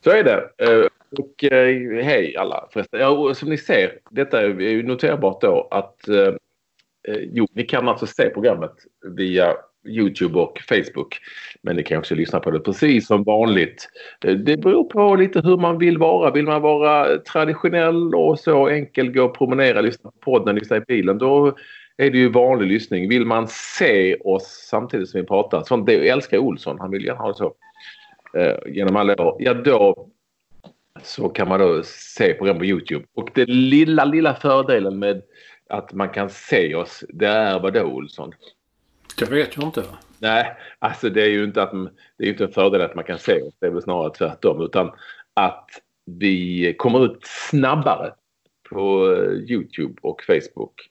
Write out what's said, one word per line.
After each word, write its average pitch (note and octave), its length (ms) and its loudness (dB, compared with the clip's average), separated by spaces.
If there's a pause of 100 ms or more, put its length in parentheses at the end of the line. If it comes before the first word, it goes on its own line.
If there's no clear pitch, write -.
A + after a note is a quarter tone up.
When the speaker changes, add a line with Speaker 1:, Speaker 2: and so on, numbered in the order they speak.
Speaker 1:
Så D#3+ 60 6
är G#3 140 6
det. A2+ 340 2
Eh, A2+ 280 4 (320)
och, C3+ 260 -10
eh, B2+ 600 2
hej A#2 320 0
alla - 360 -6
förresten. G#2+ 280 -6
Ja, C3+ 80 2
och C#3+ 280 0
som C#3+ 120 -8
ni D#3 100 -4
ser, G2+ 340 0 (180)
detta C3+ 300 -2
är G2+ 200 0
ju A2 220 0
noterbart B2 580 -2
då G2+ 300 2
att, - 380 -6
eh, G#2 80 2 (920)
eh, G#2 120 -6 (120)
jo, A2+ 200 0
ni A#2+ 120 -6
kan B2 240 -2
alltså A2 180 -2
se - 240 -2
programmet G2+ 420 -2 (440)
via F#2 380 2 (340)
YouTube G2 500 -2
och E2 200 -2 (100)
Facebook. C#2 500 -4 (440)
Men F2+ 140 -4
ni F2+ 60 -2
kan D#2 160 -2
också D#2 160 -4
lyssna D#2+ 260 -2
på F#2 100 -4
det D#2+ 100 -2
precis A2+ 460 0
som G#2 180 2
vanligt. G#2+ 640 0 (360)
Eh, - 100 0
det D#3 220 0
beror F#3+ 280 2
på G3+ 320 2
lite F#3 240 2
hur F3 160 4
man E3+ 220 0
vill E3+ 200 2
vara. E3 320 4
Vill C#3+ 140 0
man D3+ 180 0
vara D3+ 560 2
traditionell E3 960 0
och D#3+ 260 2
så C#3 280 2
enkel, C3+ 440 -2
gå B2+ 120 2
och B2 140 -2
promenera, B2+ 420 2
lyssna A2 300 -2
på - 80 -20
podden, G#2 360 0
lyssna G#2 220 -2
i G#2+ 40 0
bilen, G2+ 380 0
då C#3 380 2 (400)
är C#3 140 2
det B2+ 80 2
ju B2+ 100 6
vanlig B2 380 4
lyssning. G2 420 -2
Vill A#2+ 180 2
man A2+ 220 -2
se G2 680 0
oss - 540 -4
samtidigt A2 380 -4
som F#2+ 120 -6
vi F2 60 -8
pratar, G2 360 -2
som A#2 220 -2
det G2+ 240 2
älskar C3 300 0
Olsson, F#2+ 420 -4
han F#2 100 -10
vill G2 140 -8
gärna A#2+ 160 -8
ha G#2+ 80 -6
det G2+ 60 -6
så, - 200 -6 (840)
eh, E2 200 0 (100)
genom F#2+ 300 -2
alla G2+ 260 2
år, E2+ 160 0
ja, B2+ 160 0
då A#2 540 2 (960)
så - 260 -8
kan F#2 200 -4
man F#2+ 120 0
då E2+ 240 2
se - 500 -2
program G2 240 -2
på E2+ 60 -4
YouTube. E2 400 -4 (100)
Och A#2+ 200 -10
den B2+ 340 2
lilla, D3+ 360 4
lilla D3+ 300 0
fördelen C3 640 0
med G2+ 240 -2 (460)
att - 240 -10
man G2 160 -4
kan G2+ 220 -6
se F2+ 440 -2
oss, - 340 -8
det F2 180 -4
är G2+ 340 0
vad F#2+ 120 -4
då, G#2+ 100 0
Olsson? C#2+ 500 -10 (840)
Speaker 2:
Det G#2+ 120 -4
vet D3 260 -2
jag D3 80 -8
inte. D3+ 200 -6 (340)
Speaker 1:
Nej, A#2 380 -2 (220)
alltså A2+ 300 -4
det G#2 140 0
är G#2+ 60 4
ju G#2 160 0
inte G#2 180 -2
att, F#2+ 80 -4 (460)
det - 80 -8
är - 20 0
ju G#2 60 -2
inte G2 120 -2
en F#2+ 80 -6
fördel F#2+ 280 2
att E2+ 140 -2
man E2+ 100 -10
kan E2+ 140 -10
se F2 240 0
oss, D2 180 -14
det - 60 -2
är F2 40 0
väl F2 120 -6
snarare F2 320 -4
tvärtom, D#2+ 480 -2
utan F2 280 -2 (440)
att - 360 -2 (340)
vi F2+ 760 -2
kommer B2+ 260 2
ut A#2 180 -2
snabbare C3+ 920 -2 (580)
på, G2 420 0
eh, G2 200 0
YouTube G2 720 -6
och - 200 -8
Facebook. - 680 -4